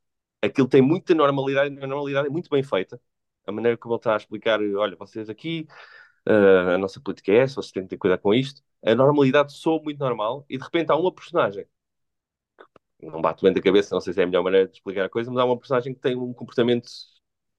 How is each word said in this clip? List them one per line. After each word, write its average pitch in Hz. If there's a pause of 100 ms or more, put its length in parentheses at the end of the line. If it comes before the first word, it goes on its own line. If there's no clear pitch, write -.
(420)
aquilo 117
tem 135
muita 170
normalidade, 139
e 139
a 135
normalidade 139
é 135
muito 170
bem 139
feita. 104 (460)
A 95
maneira 113
como 117
ele 113
tá 113
a 107
explicar, 107
"Olha, 101
vocês 107
aqui, 160 (600)
eh, 95
a -
nossa 95
política -
é 110
esta, 135
vocês -
têm 95
que 92
ter 90
cuidado 92
com 101
isto." 135 (220)
A 113
normalidade 143
soa 160
muito 147
normal, 123
e 131
de 135
repente 160
há 147
uma 180
personagem, 107 (1300)
que -
não 80
bate 80
bem 95
da 90
cabeça, 98
não 87
sei 92
se 92
é -
a 87
melhor 90
maneira 95
de -
explicar 95
a 95
coisa, 120
mas 123
há 127
uma 123
personagem 127
que 123
tem 127
um 123
comportamento 120 (680)